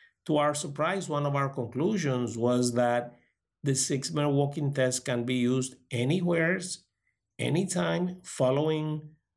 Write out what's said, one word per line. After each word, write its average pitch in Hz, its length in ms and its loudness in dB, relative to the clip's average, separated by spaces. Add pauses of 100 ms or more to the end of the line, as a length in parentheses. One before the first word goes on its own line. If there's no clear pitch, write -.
(260)
to 151 120 2
our 147 180 2
surprise, 151 520 -2
one 143 200 0
of 139 80 0
our 139 140 2
conclusions 127 840 -2
was 123 380 2
that 120 420 2 (480)
the 139 120 0
six-minute 143 560 0
walking 143 420 0
test 127 320 0
can 120 180 -2
be 127 120 -2
used 127 400 0 (160)
anywhere, 170 680 0 (800)
anytime, 175 840 0
following 156 840 0 (280)